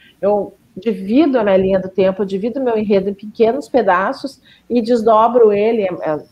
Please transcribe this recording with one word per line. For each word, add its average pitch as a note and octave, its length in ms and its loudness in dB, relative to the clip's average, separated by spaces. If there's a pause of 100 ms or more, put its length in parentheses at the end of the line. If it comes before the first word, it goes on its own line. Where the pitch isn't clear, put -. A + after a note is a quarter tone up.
(220)
Eu G3+ 340 -2 (200)
divido A3+ 640 0
a A3 40 -2
minha G3 140 2
linha F#3+ 220 0
do F#3 100 -8
tempo, F#3+ 320 -2
eu G#3 40 -4
divido G#3 360 -6
meu A#3+ 160 -2
enredo G3+ 320 0
em G3+ 40 -4
pequenos A3+ 540 -2
pedaços G#3+ 720 -2 (300)
e A#3+ 120 0
desdobro A3+ 680 4
ele, G#3 320 0
é, F#3 180 -4
é, D3+ 300 -6